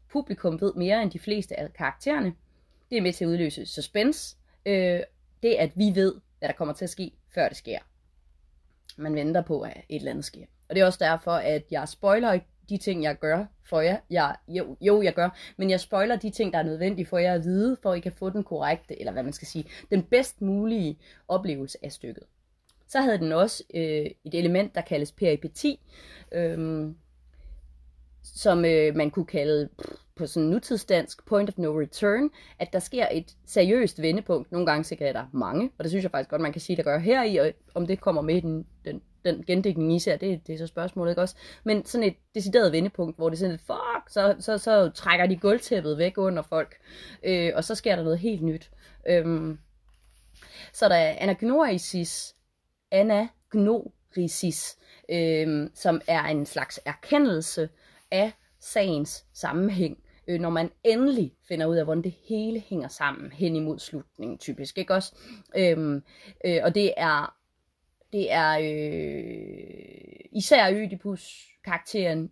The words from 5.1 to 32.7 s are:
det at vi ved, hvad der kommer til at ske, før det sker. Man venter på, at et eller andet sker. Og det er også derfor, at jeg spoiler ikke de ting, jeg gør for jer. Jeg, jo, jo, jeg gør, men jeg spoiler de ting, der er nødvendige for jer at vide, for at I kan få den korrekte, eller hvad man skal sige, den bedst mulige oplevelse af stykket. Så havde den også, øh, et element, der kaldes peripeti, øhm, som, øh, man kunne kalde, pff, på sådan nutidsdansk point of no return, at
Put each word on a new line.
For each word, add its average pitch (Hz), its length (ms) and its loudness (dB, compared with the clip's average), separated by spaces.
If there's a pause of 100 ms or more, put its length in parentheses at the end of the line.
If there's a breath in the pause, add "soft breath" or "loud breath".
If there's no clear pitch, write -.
det 233 100 4
at 156 220 2
vi 202 200 4
ved, 190 180 4 (260)
hvad 147 100 -4
der 156 60 -6
kommer 151 180 -4
til - 120 -8
at 170 40 -8
ske, - 220 -10 (220)
før 160 140 2
det - 100 -6
sker. - 220 -10 (1160)
Man 151 180 -4
venter 156 260 2
på, 156 200 -4
at 110 160 -12 (120)
et 156 60 -8
eller 139 160 -6
andet 147 140 -8
sker. - 200 -16 (240)
Og 170 60 -8
det 190 60 4
er 185 40 10
også 180 160 2
derfor, 165 300 0
at 151 400 0
jeg 147 160 -4
spoiler 208 460 2
ikke 180 120 0 (240)
de 202 80 -4
ting, 180 260 -4
jeg 147 160 -2
gør 165 260 0 (180)
for 160 180 0
jer. 180 160 2 (120)
Jeg, 165 260 2 (120)
jo, 160 340 -8
jo, 208 200 6
jeg 175 120 2
gør, 180 160 2 (280 loud breath)
men 190 120 0
jeg 185 100 2
spoiler 214 360 0
de 220 140 -4
ting, 196 240 -2
der 165 60 2
er 156 40 0
nødvendige 170 420 -2
for 180 120 -2
jer 180 160 4
at 170 100 0
vide, 202 380 2
for 190 100 0
at 180 60 0
I 170 40 -6
kan 175 100 -6
få 190 180 -6
den 202 140 -2
korrekte, 151 560 -4
eller - 120 -6
hvad 127 120 -6
man 143 100 -6
skal - 140 -14
sige, 151 180 -8 (260 loud breath)
den 190 120 2
bedst 247 380 0
mulige 202 580 -2 (280 soft breath)
oplevelse 160 540 -4
af 143 100 -12
stykket. - 320 -16 (640)
Så 269 140 0
havde 233 160 4
den 165 140 -2
også, 185 320 2 (100)
øh, 156 320 -2 (200)
et 151 80 -8
element, 175 420 2
der 175 60 0
kaldes 147 300 -4
peripeti, 175 680 0 (520 loud breath)
øhm, 160 640 -2 (1300 soft breath)
som, 175 420 2
øh, 156 300 4
man 151 160 0
kunne 170 140 -2
kalde, 147 440 0 (100)
pff, - 240 -14 (120)
på 160 120 -6
sådan 160 220 0
nutidsdansk 190 760 0
point 208 240 2
of - 80 -10
no 156 240 -2
return, 214 480 0 (300 loud breath)
at 180 140 -4